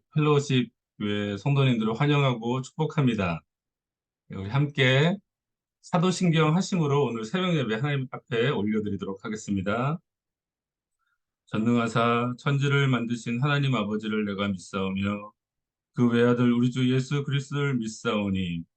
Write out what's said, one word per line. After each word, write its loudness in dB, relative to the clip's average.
펠로우십 2
교회 -2
성도님들을 0
환영하고 2
축복합니다. -2
네, -12
우리 -8
함께 2
사도신경 2
하심으로 0
오늘 -4
새벽 -2
예배 0
하나님 -2
앞에 -2
올려드리도록 -4
하겠습니다. -2
"전능하사 0
천지를 0
만드신 -2
하나님 0
아버지를 -2
내가 -2
믿사오며 -4
그 2
외아들 4
우리 2
주 0
예수 -2
그리스도를 -2
믿사오니 -4